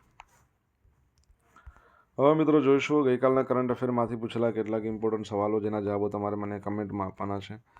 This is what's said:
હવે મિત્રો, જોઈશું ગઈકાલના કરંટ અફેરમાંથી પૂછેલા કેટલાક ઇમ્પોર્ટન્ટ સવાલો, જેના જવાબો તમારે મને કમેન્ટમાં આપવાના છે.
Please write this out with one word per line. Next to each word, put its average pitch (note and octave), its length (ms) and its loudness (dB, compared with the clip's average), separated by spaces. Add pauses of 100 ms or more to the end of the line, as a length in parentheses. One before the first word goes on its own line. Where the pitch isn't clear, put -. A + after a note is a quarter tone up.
(2250)
હવે C#3+ 160 6
મિત્રો, D3+ 260 4
જોઈશું C#3 440 4
ગઈકાલના C3 380 2
કરંટ B2+ 280 0
અફેરમાંથી A#2+ 460 -2
પૂછેલા A2+ 340 -2
કેટલાક G#2+ 340 -4
ઇમ્પોર્ટન્ટ A2 420 -4
સવાલો, G#2+ 340 0
જેના G#2+ 200 -2
જવાબો G2+ 280 -2
તમારે G#2 280 -4
મને G#2 240 -6
કમેન્ટમાં G2+ 460 -4
આપવાના G2+ 320 -6
છે. G#2 200 -14 (220)